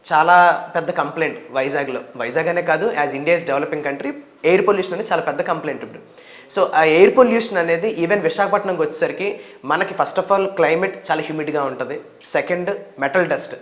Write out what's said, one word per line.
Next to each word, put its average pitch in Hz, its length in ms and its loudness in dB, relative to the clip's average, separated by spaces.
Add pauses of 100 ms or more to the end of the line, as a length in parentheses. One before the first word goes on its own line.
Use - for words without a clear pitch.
(120)
చాలా 170 600 6
పెద్ద - 160 -4
కంప్లైంట్ 151 480 -4 (120)
వైజాగ్లో. 135 500 -4 (160)
వైజాగ్ 127 320 -2
అనే 175 140 -2
కాదు, 165 240 -2
as 147 240 -2
India 151 280 0
is - 40 -4
developing 147 400 -2
country, 143 300 -6 (320)
ఎయిర్ 185 220 4
పొల్యూషన్ 185 280 0
అనేది 196 180 -4
చాలా 165 100 0
పెద్ద 156 200 -4
కంప్లైంట్ 151 420 -6
ఇప్పుడు. - 460 -20 (240)
So, 185 200 2
ఆ 160 80 6
ఎయిర్ 160 340 8
పొల్యూషన్ 226 420 4
అనేది 170 420 0
even 180 200 2
విశాఖపట్నంకి 190 640 0
వచ్చేసరికి 156 580 -4 (240)
మనకి 165 300 0
first - 240 -2
of 196 180 2
all 190 140 0
climate 165 460 0 (140)
చాలా 156 120 0
హ్యూమిడ్‌గా 151 400 -4
ఉంటుంది. 131 380 -6 (260)
Second, 180 520 -4 (200)
metal 143 280 0
dust. 139 360 -4